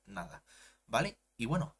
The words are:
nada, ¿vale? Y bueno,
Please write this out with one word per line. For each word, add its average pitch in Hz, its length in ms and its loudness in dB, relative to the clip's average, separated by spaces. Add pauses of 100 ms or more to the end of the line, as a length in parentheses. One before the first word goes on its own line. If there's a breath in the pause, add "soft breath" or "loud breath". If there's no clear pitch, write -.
nada, 90 380 -10 (440 loud breath)
¿vale? 139 340 0 (160)
Y 117 100 -2
bueno, 156 340 0